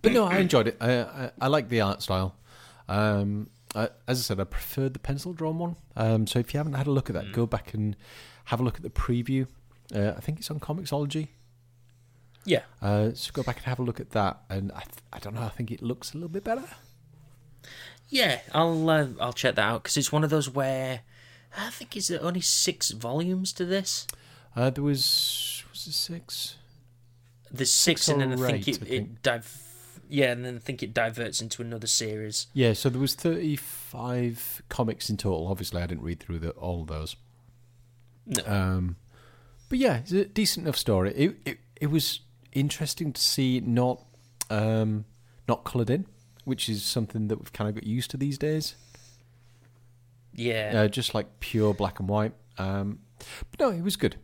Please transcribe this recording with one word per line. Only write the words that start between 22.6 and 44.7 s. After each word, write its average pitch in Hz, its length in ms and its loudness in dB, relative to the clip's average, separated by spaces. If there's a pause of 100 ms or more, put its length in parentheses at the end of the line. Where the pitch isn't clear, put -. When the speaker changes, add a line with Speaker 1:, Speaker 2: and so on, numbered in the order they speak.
Speaker 2:
volumes 165 640 -2
to 180 120 -2
this? 190 400 -2 (500)
Speaker 1:
Uh, 123 140 4
there 135 120 -4
was, - 880 2
was - 160 -12
it 160 60 -8
six? - 640 -6 (960)
Speaker 2:
There's 131 200 0
six, - 340 6
Speaker 1:
Six - 40 4
Speaker 2:
and 143 140 4
then 127 180 2
Speaker 1:
or 127 60 4
Speaker 2:
I 123 60 4
think 104 160 0
Speaker 1:
eight, 139 80 0
Speaker 2:
it, - 60 -10
Speaker 1:
I 110 40 -8
think. 120 240 -2
Speaker 2:
it 117 120 -16
div-, 120 400 -2 (460)
yeah, 139 240 2
and 123 100 -4
then 123 140 -6
I - 20 -12
think 120 240 -8
it 110 120 -8
diverts 117 480 -2
into 113 180 -8
another 117 260 -6
series. 107 680 -2
Speaker 1:
Yeah, 123 180 6
so 107 160 2
there 127 120 0
was 135 140 2
thirty-five 123 1600 -2
comics - 400 -2
in 104 80 0
total. 85 300 0
Obviously, 90 340 -4
I 87 40 -2
didn't 85 180 -6
read 85 140 -4
through 85 200 -8
the, 80 140 -4
all 85 280 -6
of 80 60 -8
those. 78 280 -8 (1120)
Speaker 2:
No. - 220 -2
Speaker 1:
Um, 92 500 0 (720)
but 254 100 0
yeah, 226 200 4
it's 143 140 -6
a 196 120 4
decent 196 400 0
enough 156 140 0
story. 98 360 4
It, 156 300 2
it, 135 140 -4 (200)
it 151 100 -2
was 147 320 0 (320)
interesting 147 600 -2
to - 80 -10
see 127 380 2
it - 80 -2
not, 123 340 2 (480)
um, 110 560 2 (420)